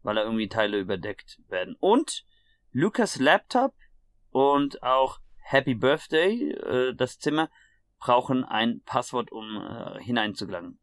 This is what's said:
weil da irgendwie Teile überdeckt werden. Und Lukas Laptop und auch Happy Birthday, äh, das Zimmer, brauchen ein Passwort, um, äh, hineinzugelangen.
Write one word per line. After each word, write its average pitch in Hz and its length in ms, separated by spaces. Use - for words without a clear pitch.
weil 107 140
da 107 80
irgendwie 110 240
Teile 104 320
überdeckt 98 580
werden. 92 300
Und 233 460
Lukas 196 480
Laptop 202 540
und 139 520
auch 131 380
Happy 135 340
Birthday, 156 800
äh, 127 420
das - 240
Zimmer, 156 320
brauchen 127 460
ein 113 380
Passwort, 123 500
um, 110 240
äh, 98 460
hineinzugelangen. 98 800